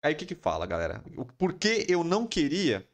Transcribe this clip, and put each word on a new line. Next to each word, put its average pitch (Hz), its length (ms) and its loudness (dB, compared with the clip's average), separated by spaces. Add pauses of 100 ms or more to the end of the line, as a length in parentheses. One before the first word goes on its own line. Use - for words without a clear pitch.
Aí 151 80 2
o - 20 -2
que 180 120 -10
que 185 80 -6
fala, 85 320 -2
galera? 85 360 -2 (120)
O 127 100 -8
porquê 185 640 0
eu 175 140 4
não 202 240 2
queria 147 680 2